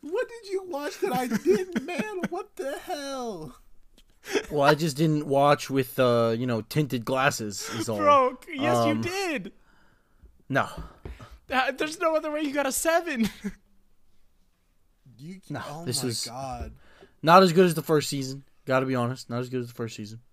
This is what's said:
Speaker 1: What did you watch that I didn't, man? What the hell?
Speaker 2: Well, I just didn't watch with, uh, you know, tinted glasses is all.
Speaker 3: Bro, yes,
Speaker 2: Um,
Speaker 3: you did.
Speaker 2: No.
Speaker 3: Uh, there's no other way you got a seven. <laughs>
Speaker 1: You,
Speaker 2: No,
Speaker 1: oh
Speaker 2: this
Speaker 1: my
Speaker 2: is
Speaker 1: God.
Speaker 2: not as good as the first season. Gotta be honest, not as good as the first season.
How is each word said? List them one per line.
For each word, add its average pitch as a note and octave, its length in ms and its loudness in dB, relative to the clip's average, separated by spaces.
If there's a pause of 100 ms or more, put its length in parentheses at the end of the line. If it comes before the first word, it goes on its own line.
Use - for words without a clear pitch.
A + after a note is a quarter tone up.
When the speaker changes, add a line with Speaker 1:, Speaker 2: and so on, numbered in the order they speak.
Speaker 1:
What G4+ 280 -4
did A#4 220 -14
you F#4+ 160 -4
watch D4 320 -8
that G4 140 -2
I B3+ 140 -2
didn't, F4 580 0
man? F#4 440 -6
What F4+ 260 -10
the C#4+ 220 -8
hell? B3+ 800 -10 (920)
Speaker 2:
Well, D3+ 120 0
I D3 140 8
just D3 200 -2
didn't D3+ 320 2
watch C#3+ 420 4
with, C3+ 300 -2
uh, A#2 380 4
you B2 100 -2
know, A#2 140 0
tinted C3 440 -2
glasses C3 720 0
is A2 120 -4
all. A2 80 -2
Speaker 3:
Bro, C4+ 400 4 (160)
yes, A#3+ 240 2
Speaker 2:
Um, A#3 200 2
Speaker 3:
you - 60 -2
did. F4 480 -4 (1000)
Speaker 2:
No. C3 180 0 (840)
Speaker 3:
Uh, C4 220 0
there's D#4 260 -4
no D#4+ 160 2
other D#4 160 -2
way D4+ 100 -2
you C#4+ 120 -2
got C#4+ 140 0
a C4 40 -2
seven. D#4+ 580 0 (140)
<laughs> - 160 -10 (1600)
Speaker 1:
You, E3 240 -18 (100)
Speaker 2:
No, D3 200 -8
Speaker 1:
oh D#3 160 -10
Speaker 2:
this B2 180 -2
Speaker 1:
my B2+ 60 0
Speaker 2:
is A2+ 160 -4
Speaker 1:
God. B2 480 -10 (480)
Speaker 2:
not E3+ 220 10
as F3 100 6
good F#3 120 8
as E3 100 2
the D#3+ 80 -4
first D3+ 260 2
season. C#3 340 -8 (220)
Gotta C3 200 2
be C3 100 0
honest, B2 340 -2
not A#2+ 100 -4
as B2+ 80 -6
good B2+ 140 -4
as A#2+ 60 -8
the A#2+ 60 -18
first A2+ 220 -8
season. A2 240 -12 (140)